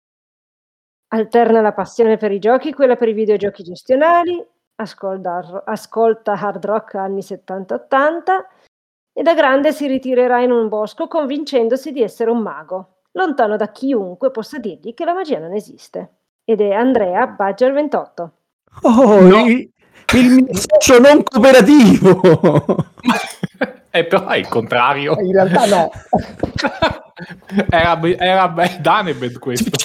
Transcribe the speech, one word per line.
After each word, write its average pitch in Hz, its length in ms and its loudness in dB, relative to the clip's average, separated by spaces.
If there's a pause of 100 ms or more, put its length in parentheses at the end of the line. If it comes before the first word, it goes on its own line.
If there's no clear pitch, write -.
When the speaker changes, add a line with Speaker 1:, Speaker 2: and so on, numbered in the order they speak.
(1080)
Speaker 1:
Alterna 226 520 0
la 214 120 0
passione 220 440 -2
per 214 160 -4
i 202 60 -4
giochi, 247 340 -2
quella 254 240 0
per 240 120 -2
i 226 40 0
videogiochi 202 500 -4
gestionali, 330 800 -2 (340)
ascolta, 185 920 -10
ascolta 220 640 -4
hard 196 320 -8
rock 220 300 -6
anni 196 260 -8
settanta 190 540 -12
ottanta 311 720 -4 (680)
e - 100 -8
da 330 120 2
grande 285 380 0
si 294 140 -8
ritirerà 254 540 0
in 247 120 0
un 233 160 -2
bosco 214 400 -8
convincendosi 277 840 -4
di 269 100 -4
essere 226 280 -4
un 233 80 -2
mago, 175 600 -12 (120)
lontano 269 440 -2
da 214 140 -4
chiunque 208 600 -4
possa 220 280 -12
dirgli 214 360 -14
che 349 100 -10
la 330 80 -4
magia 311 280 -6
non 165 120 -14
esiste. - 600 -14 (320)
Ed 214 160 -2
è 202 120 0
Andrea 220 540 0
Badger 202 460 -2
ventotto. 233 600 -6 (500)
Speaker 2:
Oh, 226 380 6
Speaker 3:
No. 196 260 8
Speaker 2:
il, 240 240 -2 (440)
il 247 180 4
mio 262 220 4
socio 254 460 4
non 285 240 6
cooperativo! 233 960 6
<laughs> 156 680 2 (1040)
Speaker 3:
Eh, 170 120 0
però 185 240 -2
è - 80 -2
il 190 100 -4
contrario. 135 720 -2
Speaker 4:
In 190 140 -4
realtà 190 340 2
no. 180 240 0
Speaker 3:
<laughs> - 1800 -8
Era 170 280 0
be-, 170 200 -2
era 185 320 0
be-, 170 320 -4
Danebed 139 600 -2
questo. 123 280 -4 (160)